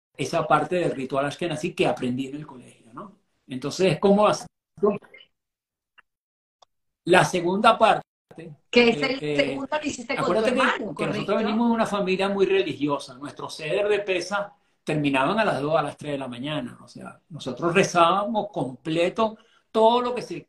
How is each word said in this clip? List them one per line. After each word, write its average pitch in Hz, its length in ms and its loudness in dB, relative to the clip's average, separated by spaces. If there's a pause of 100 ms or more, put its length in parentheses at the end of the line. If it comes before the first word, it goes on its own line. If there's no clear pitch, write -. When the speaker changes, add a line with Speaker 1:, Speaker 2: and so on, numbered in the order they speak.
(160)
Speaker 1:
esa 156 300 -2
parte 165 300 2
del 156 180 -2
ritual 135 320 -2
ashkenazí 165 480 -6
que 165 120 2
aprendí 127 420 -2
en 139 80 -12
el 151 100 -12
colegio, - 480 -20
¿no? 190 240 -16 (280)
Entonces 143 480 0
es - 60 -4
como 202 260 6
hacer 160 200 0 (2500)
la 170 200 6
segunda 196 540 2
parte. 202 240 4 (680)
Speaker 2:
Que 240 200 6
es - 120 -2
Speaker 1:
Eh, - 0 -
Speaker 2:
el 269 200 -2
Speaker 1:
eh, 294 140 -2
Speaker 2:
segundo 277 440 -2
lo 302 80 -8
hiciste 254 260 -8
con - 20 -4
tu - 60 -2 (100)
Speaker 1:
acuérdate 220 220 2
que, 262 60 2
Speaker 2:
hermano, 262 160 2
Speaker 1:
que 254 60 -8 (240)
nosotros - 180 -4
Speaker 2:
¿correcto? 208 120 0
Speaker 1:
venimos 220 320 0
de 233 60 2
una 226 120 0
familia 190 420 0
muy 196 180 2
religiosa. 143 680 -2
Nuestros 139 420 -12
ceder 180 320 -2
de 202 120 2
Pesa 202 540 -4 (300)
terminaban 147 540 0
a 220 60 2
las 139 180 -2
dos, 151 140 0
a 156 60 2
las 135 140 -8
tres 143 160 -10
de 139 60 -4
la 135 100 -8
mañana. 135 540 -8
O - 60 -20
sea, - 320 -18 (100)
nosotros 156 440 -4
rezábamos 190 800 4
completo 170 840 -2 (340)
todo 226 300 6
lo 247 120 -4
que 220 80 -4
se 160 260 -12